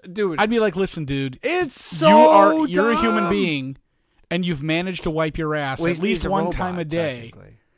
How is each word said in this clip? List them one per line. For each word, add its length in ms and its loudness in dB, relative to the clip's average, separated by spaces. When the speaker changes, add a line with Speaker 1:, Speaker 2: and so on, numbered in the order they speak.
Speaker 1:
Dude. 260 -2
Speaker 2:
I'd 120 0
be 80 0
like, 160 0
"Listen, 300 -4
dude. 360 -4
Speaker 1:
It's 420 -4
so 260 0
Speaker 2:
You 60 8
are, 520 6
you're 240 0
a 100 0
human 220 0
Speaker 1:
dumb. 80 -2
Speaker 2:
being, 460 -4
and 160 -2
you've 160 -4
managed 420 -4
to 60 -2
wipe 300 -2
your 160 -2
ass 240 -4
Speaker 1:
Well, 80 0
Speaker 2:
at 20 2
Speaker 1:
he's, 120 -2
Speaker 2:
least 200 0
Speaker 1:
he's 60 -4
a 20 -2
Speaker 2:
one 160 0
Speaker 1:
robot, 80 -4
Speaker 2:
time 240 -6
a 80 -6
day." 300 -4
Speaker 1:
technically. 260 -20